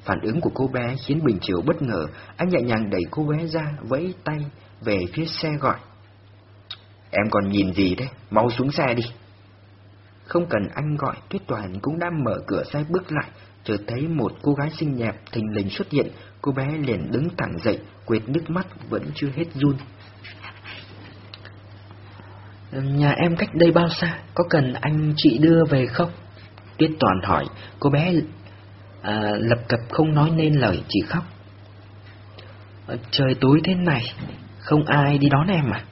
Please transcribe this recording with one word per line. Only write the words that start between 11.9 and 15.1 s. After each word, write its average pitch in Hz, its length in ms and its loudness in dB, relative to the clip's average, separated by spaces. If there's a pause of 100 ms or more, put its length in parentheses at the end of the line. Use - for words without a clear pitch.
đã 175 100 -4 (160)
mở 95 120 -2 (100)
cửa 87 160 -2 (100)
xe 147 160 -2
bước 180 220 -2
lại, 147 180 -2 (340)
chợt 104 140 -2 (100)
thấy 127 200 -4
một 139 240 -2 (100)
cô 147 120 2
gái 143 240 -2
xinh 143 200 -2
đẹp 110 180 -4 (160)